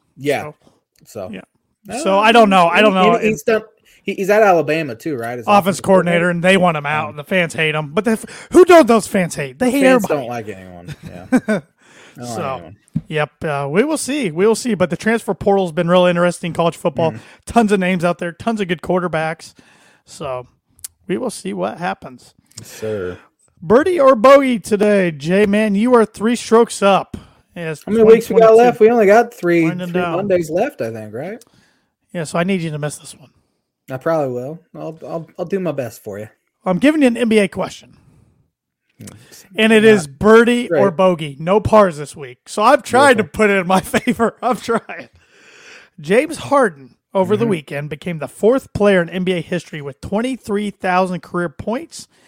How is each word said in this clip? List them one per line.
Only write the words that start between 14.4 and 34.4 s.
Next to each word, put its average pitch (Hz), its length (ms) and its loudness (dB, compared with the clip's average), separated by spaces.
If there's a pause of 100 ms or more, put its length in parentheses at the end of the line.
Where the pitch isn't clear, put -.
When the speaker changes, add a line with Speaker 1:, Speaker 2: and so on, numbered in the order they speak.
Speaker 2:
will 220 80 2
see. 226 180 -4
But 180 160 -2
the 180 60 -6
transfer 226 380 -4
portal's 196 400 -2
been 170 160 -2
real 180 160 4
interesting. 175 480 -2
College 170 240 -2
football, 165 340 -2
Speaker 1:
Mm. 113 80 -12 (260)
Speaker 2:
tons 226 280 2
of 196 80 2
names 180 240 -2
out 175 140 -2
there, 170 120 -8
tons 220 300 -6
of 175 80 -6
good 175 120 -4
quarterbacks. 165 720 -4 (520)
So 127 420 -12 (600)
we 185 100 -4
will 247 140 -6
see 190 220 -10
what 185 240 -6
happens. 165 560 -10 (240)
Speaker 1:
Yes, - 140 -20
sir. 95 480 -8 (420)
Speaker 2:
Birdie 302 380 2
or 269 160 6
bogey 254 440 4
today, 202 520 0
Jay, 170 340 0
man, 208 300 0
you 240 200 2
are 220 100 6
three 226 320 -2
strokes - 440 2
up. 196 360 0 (380)
Yes, 160 300 -10
Speaker 1:
How 196 60 -6
many 226 140 4
weeks 226 240 6
we 202 100 0
got 220 80 8
Speaker 2:
twenty 220 120 8
twenty-two. 240 60 6
Speaker 1:
left? 240 140 0
We 220 100 6
only 233 180 2
got 226 260 4
three, 170 300 0
Speaker 2:
Winding 180 280 -4
Speaker 1:
three 180 100 -2
Speaker 2:
down. 170 160 -4
Speaker 1:
Mondays 180 320 -2
left, 208 320 -4
I 113 100 -6
think, 107 220 -14
right? 180 300 -12 (720)
Speaker 2:
Yeah, 175 120 -6
so - 140 -6
I 170 40 0
need 185 180 -2
you 165 100 -6
to 151 60 -8
miss 147 200 -8
this - 180 -20
one. - 160 -20 (580)
Speaker 1:
I 131 80 -10
probably 151 360 -2
will. 135 260 -10 (140)